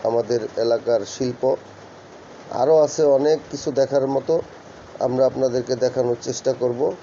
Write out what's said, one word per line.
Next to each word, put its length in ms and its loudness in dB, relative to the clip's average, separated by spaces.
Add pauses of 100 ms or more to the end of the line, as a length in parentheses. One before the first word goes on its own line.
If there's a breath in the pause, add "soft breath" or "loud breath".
আমাদের 360 0 (180)
এলাকার 480 0
শিল্প। 500 -2 (960)
আরও 320 4
আছে 200 0
অনেক 360 4 (120)
কিছু 200 -6
দেখার 360 0
মতো, 340 0 (580)
আমরা 260 2
আপনাদেরকে 500 0
দেখানোর 460 0
চেষ্টা 320 -4
করব। 500 -2